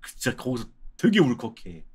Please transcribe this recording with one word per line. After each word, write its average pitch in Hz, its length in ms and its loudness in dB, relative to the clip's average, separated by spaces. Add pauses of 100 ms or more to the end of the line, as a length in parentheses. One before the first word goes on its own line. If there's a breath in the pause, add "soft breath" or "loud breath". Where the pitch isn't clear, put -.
진짜 - 300 -6
거기서 120 320 -6 (300)
되게 220 220 4
울컥해. 117 760 0